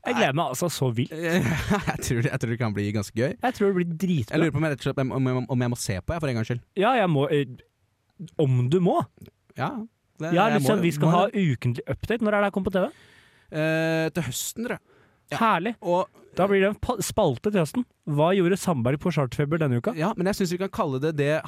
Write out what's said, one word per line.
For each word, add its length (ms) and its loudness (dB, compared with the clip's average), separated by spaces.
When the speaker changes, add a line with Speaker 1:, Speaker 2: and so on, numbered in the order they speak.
Speaker 1:
Jeg 100 -2
gleder 240 2
meg 140 -2
altså 180 -2
så 200 -2
vilt. 200 -2
Speaker 2:
<laughs> 80 -10
Jeg 800 0
tror 240 -2
det, 80 0
jeg 80 -6
tror 140 -4
det 80 -4
kan 140 -2
bli 180 -2
ganske 260 -4
gøy. 160 0
Speaker 1:
Jeg 220 -2
tror 160 2
det 20 0
blir 160 0
dritbra. 460 -2
Speaker 2:
Jeg 20 2
lurer 160 2
på 60 0
om 60 0
jeg 60 0
rett 120 -8
og 20 0
slett, 160 -2
om 240 -2
jeg, 140 0
om 140 0
jeg 80 -2
må 100 -6
se 160 -4
på, 160 -6
jeg, 80 -4
for 80 -2
en 80 -2
gangs 140 -4
skyld. 80 -4
Speaker 1:
Ja, 160 2
jeg 160 2
må, 160 2
eh, 1080 -6
om 240 2
du 80 2
må. 160 4
Speaker 2:
Ja, 140 -4
det, 100 -6
Speaker 1:
Ja, 160 4
Speaker 2:
jeg 140 4
Speaker 1:
liksom, 180 2
Speaker 2:
må, 80 0
Speaker 1:
vi 80 2
skal 160 2
Speaker 2:
må 60 6
Speaker 1:
ha 100 6
Speaker 2:
det. 240 0
Speaker 1:
ukentlig 400 -2
update. 320 -2
Når 160 2
er 0 -
det 140 2
her 20 -20
kommer 160 -2
på 80 -2
T 80 2
V? 0 -
Speaker 2:
Eh, 640 0
til 140 -2
høsten, 400 -8
tror 100 -6
jeg. 60 -20
Ja. 120 -4
Speaker 1:
Herlig. 400 2
Speaker 2:
Og 240 0
Speaker 1:
Da 80 4
blir 160 4
det 80 4
en 80 -6
pa-, 240 -2
spalte 480 0
til 140 2
høsten. 180 -4
Hva 320 2
gjorde 240 2
Sandberg 400 0
på 80 0
Charterfeber 480 0
denne 240 2
uka? 160 0
Speaker 2:
Ja, 160 0
men 160 0
jeg 80 -2
synes 160 0
vi 80 -4
kan 80 -4
kalle 320 -2
det 160 0
det 140 2